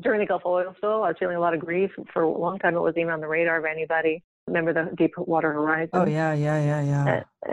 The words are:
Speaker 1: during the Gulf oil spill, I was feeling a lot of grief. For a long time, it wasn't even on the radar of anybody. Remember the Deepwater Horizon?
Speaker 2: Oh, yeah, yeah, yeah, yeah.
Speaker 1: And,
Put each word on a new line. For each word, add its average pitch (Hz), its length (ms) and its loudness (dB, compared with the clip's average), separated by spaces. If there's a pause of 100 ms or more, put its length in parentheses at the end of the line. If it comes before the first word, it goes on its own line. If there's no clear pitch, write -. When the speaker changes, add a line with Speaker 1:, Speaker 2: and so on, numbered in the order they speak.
Speaker 1:
during 214 180 2
the 208 80 2
Gulf 175 180 -2
oil 180 320 0
spill, 214 260 0
I 196 40 2
was - 100 -2
feeling 180 200 -2
a - 20 -2
lot 170 160 2
of 151 60 -2
grief. 180 280 -2 (240)
For 165 80 0
a 160 80 4
long 170 300 -2
time, 170 160 2
it 170 40 0
wasn't 165 200 0
even 165 140 0
on 160 80 -4
the 156 60 -8
radar 165 300 0
of 160 80 -2
anybody. 160 560 -2 (240)
Remember 170 260 0
the 165 260 0
Deepwater 160 540 0
Horizon? 160 420 0
Speaker 2:
Oh, 180 120 2
yeah, 156 280 0
yeah, 151 300 0
yeah, 147 200 2
yeah. 143 240 2
Speaker 1:
And, - 180 0 (280)